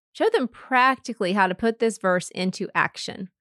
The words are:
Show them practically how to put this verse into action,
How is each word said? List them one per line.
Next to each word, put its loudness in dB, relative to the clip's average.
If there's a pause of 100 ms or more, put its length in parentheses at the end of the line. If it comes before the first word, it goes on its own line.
(140)
Show 0
them 0
practically 0
how 4
to -4
put -2
this 0
verse 0
into -4
action, -4 (120)